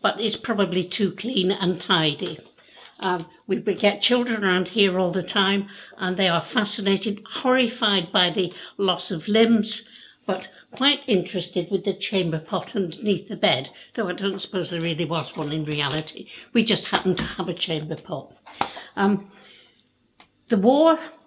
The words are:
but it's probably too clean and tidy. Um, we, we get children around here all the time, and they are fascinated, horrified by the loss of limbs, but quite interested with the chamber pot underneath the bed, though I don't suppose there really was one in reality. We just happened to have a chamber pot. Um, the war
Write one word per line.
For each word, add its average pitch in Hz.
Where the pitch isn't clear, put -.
but -
it's 220
probably 185
too 180
clean 196
and 185
tidy. 156
Um, 180
we, 190
we 202
get 202
children 240
around 180
here 196
all 185
the 185
time, 196
and 185
they 190
are 170
fascinated, 202
horrified 226
by 180
the 180
loss 185
of 165
limbs, 220
but 185
quite 277
interested 180
with 196
the 202
chamber 170
pot -
underneath 190
the 208
bed, 135
though 208
I 180
don't 196
suppose -
there 170
really 165
was 156
one 151
in 156
reality. 147
We 226
just 214
happened 185
to -
have -
a 160
chamber 156
pot. -
Um, 196
the 233
war 285